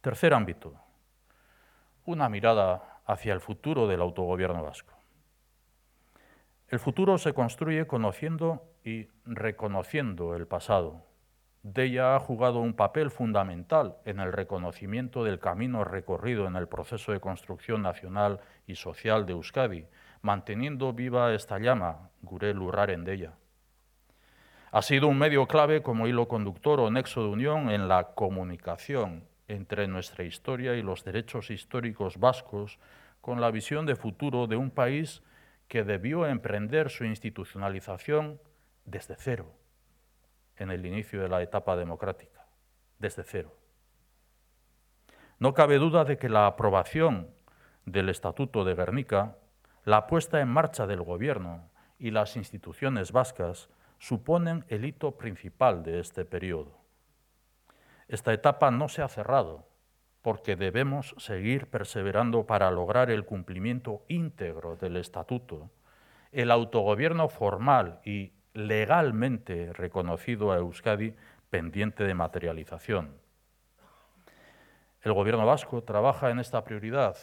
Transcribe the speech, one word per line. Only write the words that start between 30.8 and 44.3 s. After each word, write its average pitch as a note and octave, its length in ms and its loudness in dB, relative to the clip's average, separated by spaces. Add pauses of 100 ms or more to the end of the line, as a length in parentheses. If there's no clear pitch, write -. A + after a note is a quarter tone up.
los F#2+ 220 -6
derechos A2 460 -6
históricos G#2+ 680 -6
vascos, G#2 600 0 (420)
con B2 200 -4
la A#2 100 4
visión D3 340 -4
de C#3 120 0
futuro B2 500 -2
de A2 100 -2
un C3 140 -2
país C#3 520 -2 (460)
que A2+ 160 0
debió A2 420 0
emprender B2+ 640 -2
su - 140 -8
institucionalización G#2+ 1400 -4 (440)
desde - 320 -12
cero, A2+ 300 -6 (1080)
en G2 140 -8
el F2+ 160 -6
inicio G2+ 340 -6
de F#2 80 -2
la F2+ 140 0
etapa F2+ 340 -2
democrática, F2 720 -8 (520)
desde F#2 260 -6
cero. E2 320 -10 (1800)